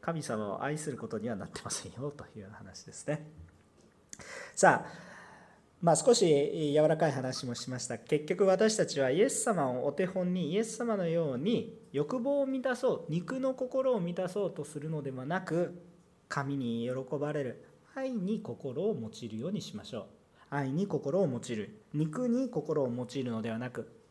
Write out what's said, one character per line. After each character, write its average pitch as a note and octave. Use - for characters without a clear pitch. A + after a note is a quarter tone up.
神 E3+
様 G#2+
を -
愛 D3
す D#3
る B2
こ A2+
と A2+
に G#2+
は A#2
な F#2+
っ -
て -
ま G2+
せ -
ん F2
よ C#3+
と -
い G#2
う G2
話 G2+
で -
す -
ね。 D#3
さ E3
あ、 -
ま E3+
あ、 D3+
少 -
し D3+
柔 D3+
ら D#3
か E3
い C#3+
話 B2+
も A#2+
し -
ま B2+
し -
た。 A2+
結 D3+
局 F#3
私 G3+
た F3
ち -
は C3
イ D#3
エ B3
ス -
様 F3
を B2+
お C#3
手 F#3
本 F3+
に、 F3
イ F#3
エ A3+
ス -
様 A#3
の F3+
よ E3
う A#2+
に F#3
欲 D3
望 C#4
を C#4
満 C4
た C4
そ A#3
う、 D3+
肉 F3+
の C4
心 C4
を A3+
満 F3
た F3+
そ G3+
う E3
と D3
す C#3+
る D3+
の D#3
で C3+
は B2+
な F3+
く、 E3+
神 C#3
に A#2
喜 C3
ば D3
れ D3
る A#2+
愛 C4+
に G#3
心 B2+
を A3
用 A2+
い -
る G#2+
よ B2
う F#3+
に F#3+
し -
ま G#2
し -
ょ A2+
う。 F#2
愛 C#3
に F3+
心 D#3
を F3+
用 A#2+
い A2+
る。 -
肉 D#3+
に B3
心 D3+
を B2+
用 B2
い C3+
る A#2+
の A2+
で A2+
は A2+
な B2
く、 A#2+